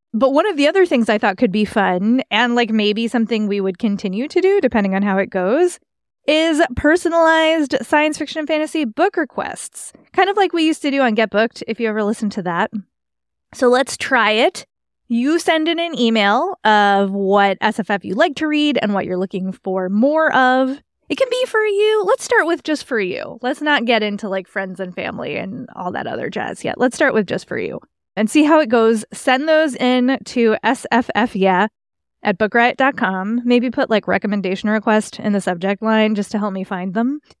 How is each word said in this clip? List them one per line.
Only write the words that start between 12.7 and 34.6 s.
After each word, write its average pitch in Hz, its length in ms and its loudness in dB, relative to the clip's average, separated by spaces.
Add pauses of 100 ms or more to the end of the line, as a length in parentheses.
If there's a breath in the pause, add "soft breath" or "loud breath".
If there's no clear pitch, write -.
So 254 160 2
let's 247 280 2
try 220 360 0
it. 254 340 0 (400)
You 254 320 0
send 320 300 0
in 339 100 -2
an 339 220 -4
email 226 640 2
of 202 460 4
what 196 500 2
S - 180 -2
F 208 120 -4
F 202 160 -4
you'd 190 100 -6
like 302 200 0
to 311 120 -2
read 294 320 0
and 208 140 0
what 190 100 -2
you're 180 140 -4
looking 185 340 -6
for 185 380 -6
more 285 440 2
of. 262 460 2 (300)
It - 80 -4
can 523 120 0
be 508 140 -2
for 440 160 -2
you. 427 460 0
Let's 466 180 0
start 440 220 2
with 330 160 -2
just - 240 -4
for 247 120 -4
you. - 440 -6
Let's 247 180 -4
not 294 240 0
get 226 180 2
into, 208 280 -6
like, 190 180 -6
friends 190 320 -8
and 185 140 -10
family 175 420 -8
and - 400 -10
all 180 160 -6
that - 140 -6
other 127 240 -6
jazz - 340 -8
yet. - 160 -4
Let's 247 160 0
start 294 160 2
with 202 140 0
just - 200 -6
for - 120 -8
you 87 220 -8 (360)
and 214 140 0
see 302 140 4
how 311 160 6
it 254 100 0
goes. 226 420 2
Send 262 340 0
those 311 300 2
in 254 480 2
to 226 380 0
S 240 280 -2
F 240 240 0
F 214 220 -2
yeah 190 300 2 (560)
at 202 160 0
bookriot 233 400 2
dot 269 180 2
com. 196 480 -2
Maybe 247 260 2
put, 254 200 -2
like, 214 180 0
recommendation 196 600 -2